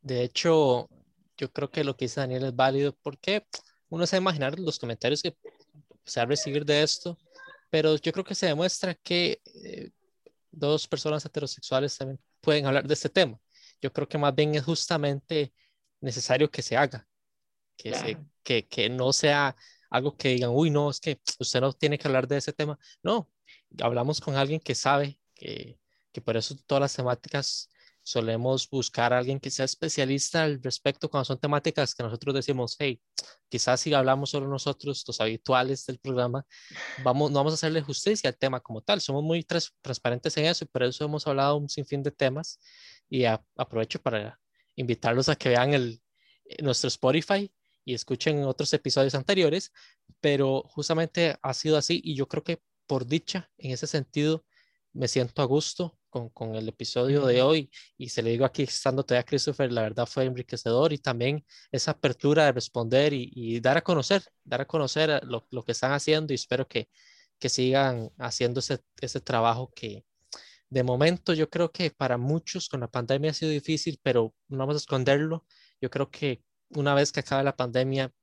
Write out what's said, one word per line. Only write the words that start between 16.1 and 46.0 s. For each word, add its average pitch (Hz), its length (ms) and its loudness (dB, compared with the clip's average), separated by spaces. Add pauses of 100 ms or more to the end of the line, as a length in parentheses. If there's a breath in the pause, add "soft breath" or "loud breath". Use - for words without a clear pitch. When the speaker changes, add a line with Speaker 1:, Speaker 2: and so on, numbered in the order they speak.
Speaker 1:
que - 100 -8
se - 160 -2
haga, 131 300 0 (680)
que 110 160 -8
se - 80 -6
Speaker 2:
Claro. 113 240 -8 (180)
Speaker 1:
que, 117 240 0
que 117 220 0
no 127 240 0
sea 143 420 2 (340 soft breath)
algo 135 260 0
que - 140 0
digan, 123 220 2
"Uy, 156 180 4
no, 147 220 2
es - 80 -8
que 143 200 -4 (200)
usted 127 220 0
no 135 120 0
tiene 147 240 0
que - 100 -4
hablar 131 200 2
de 143 100 0
ese 143 160 -4
tema". 147 240 -4 (240 loud breath)
No, 196 300 -2 (500 loud breath)
hablamos 123 400 0
con 139 140 -4
alguien 139 240 0
que - 160 -4
sabe, 143 420 0 (160)
que, - 460 -14 (340)
que 120 80 -12
por 113 160 -2
eso 123 180 -4 (100)
todas 139 160 2
las 139 140 0
temáticas - 720 -4 (340 soft breath)
solemos 120 680 -2
buscar 123 440 0
a 123 40 4
alguien 135 220 -2
que 135 100 -10
sea 131 160 -2
especialista 139 760 -2
al 143 180 0
respecto 139 480 -2
cuando 135 160 0
son 131 140 -4
temáticas 147 560 0
que 123 80 -6
nosotros 120 320 -4
decimos, 127 420 -2
"Hey, 135 240 -2 (480 loud breath)
quizás 127 320 2
si 151 120 0
hablamos 135 360 4
solo 139 180 -4
nosotros, 139 600 -4
los 120 140 -8
habituales 127 640 0
del 127 140 -8
programa, 123 460 -2 (580 loud breath)
vamos, 135 280 4
no 139 80 4
vamos 151 140 2
a - 20 -2
hacerle 160 260 0
justicia 160 480 -2
al - 80 -6
tema 131 220 0
como 110 220 -10
tal". 202 200 0
Somos 143 220 -2
muy 165 200 0
trans-, 170 380 -2
transparentes 127 560 -2
en 151 80 2
eso 170 200 0
y - 20 -20
por 127 160 -2
eso 127 220 -2
hemos 147 220 -4
hablado 139 300 2
un 147 120 -4
sinfín 139 340 -6
de 143 80 -2
temas 139 480 -2 (500 loud breath)
y 127 160 2
a-, 113 180 2 (120)
aprovecho 117 460 -4
para 110 380 -4 (360)
invitarlos 120 540 0
a 151 60 2
que - 140 0
vean 123 240 6
el, 120 280 0 (440 soft breath)